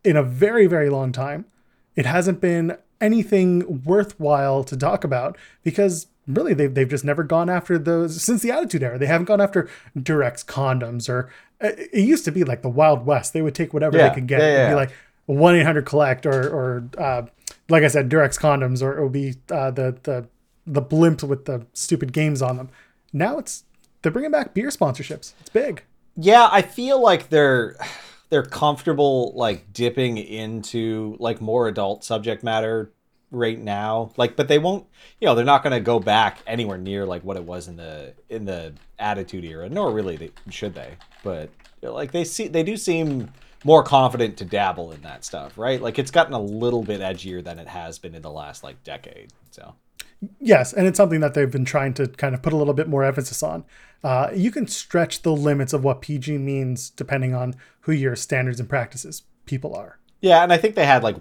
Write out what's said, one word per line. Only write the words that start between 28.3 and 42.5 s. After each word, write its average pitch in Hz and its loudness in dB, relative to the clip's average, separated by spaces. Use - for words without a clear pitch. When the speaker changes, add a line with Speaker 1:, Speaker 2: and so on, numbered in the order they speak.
Speaker 2:
comfortable, 143 0
like, 107 -4
dipping 120 -2
into, 110 -6
like, 117 -4
more 113 0
adult 101 -4
subject 110 -6
matter 110 -2
right 117 -4
now. 107 -4
Like, 120 2
but 147 0
they 147 6
won't, 180 0
you 214 2
know, 131 6
they're 117 2
not 139 6
gonna 131 0
go 117 2
back 104 2
anywhere 110 -6
near, 98 -6
like, 87 -8
what 95 -8
it 87 -10
was 87 -12
in 87 -16
the, 78 -16
in 107 -10
the 85 -10
Attitude 98 -8
Era, 82 -12
nor 151 -2
really 98 -4
they, 78 -16
should 98 -10
they. 67 -16
But, 80 -8
like, 131 -10
they 175 -4
see, 175 -8
they 160 0